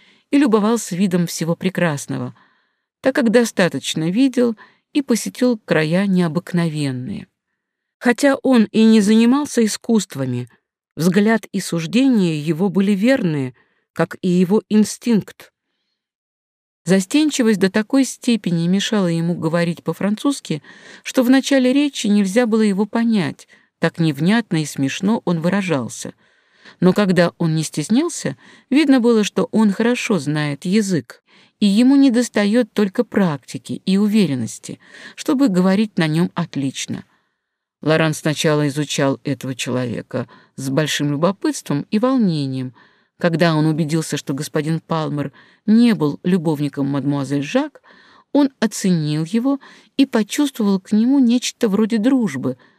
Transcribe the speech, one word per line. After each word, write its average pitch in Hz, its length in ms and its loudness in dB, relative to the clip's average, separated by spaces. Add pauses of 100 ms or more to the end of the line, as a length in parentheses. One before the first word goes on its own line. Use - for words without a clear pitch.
(300)
и 285 80 2
любовался 220 580 0
видом 175 300 0
всего 165 300 -4
прекрасного, 143 800 -4 (640)
так 269 140 -2
как 240 160 0
достаточно 175 800 0
видел 240 460 0 (360)
и 294 100 0
посетил 233 640 -2
края 165 420 0
необыкновенные. 160 1200 -2 (800)
Хотя 269 380 2
он 247 220 4
и 220 200 2
не 220 160 6
занимался 233 640 2
искусствами, 135 840 -4 (440)
взгляд 202 580 2
и 202 80 -4
суждения 175 800 0
его 160 300 -2
были 190 240 2
верные, 185 600 0 (400)
как - 260 -2
и 190 80 0
его 180 400 2
инстинкт. - 840 -2 (1300)
Застенчивость 220 760 2
до 190 100 2
такой 233 340 0
степени 175 640 -2
мешала 196 380 0
ему 170 280 0
говорить 160 480 -2
по-французски, 196 800 -4 (400)
что - 200 -2
в 240 80 2
начале 262 420 2
речи 277 360 -2
нельзя 208 360 2
было 220 160 0
его 208 240 0
понять, 220 640 -2 (300)
так 165 200 -2
невнятно 165 640 0
и 151 60 -4
смешно 190 580 -2
он 175 160 -2
выражался. 165 720 -4 (680)
Но 180 120 4
когда 180 460 2
он 160 160 0
не 160 80 0
стеснялся, 214 760 -4 (320)
видно 269 320 4
было, 220 240 4
что - 260 -2
он 214 220 2
хорошо 226 460 0
знает 147 480 -4
язык, 190 560 -2 (360)
и - 60 0
ему 240 320 4
недостает 233 800 2
только 208 280 0
практики 151 840 -4
и 190 100 2
уверенности, 190 800 -2 (380)
чтобы 277 320 0
говорить 190 480 0
на 165 100 2
нем 165 280 0
отлично. 135 680 -6 (800)
Лоран 156 300 0
сначала 151 540 -2
изучал 139 560 -2
этого 135 300 -6
человека 120 720 -6 (300)
с 135 140 -8
большим 147 420 -2
любопытством 170 800 -4
и 214 80 0
волнением. 151 760 -2 (440)
Когда 165 360 0
он 156 120 2
убедился, 156 500 -2
что - 160 -8
господин 156 480 -4
Палмер 147 520 -6 (340)
не 226 280 4
был 147 300 -2
любовником 151 640 -2
мадмуазель 143 540 -2
Жак, 262 400 -4 (500)
он 285 160 2 (100)
оценил 160 640 -2
его 233 360 -2 (380)
и 277 80 4
почувствовал 214 760 -2
к - 120 -10
нему 233 260 2
нечто 240 500 0
вроде 214 300 0
дружбы, 190 580 -2 (220)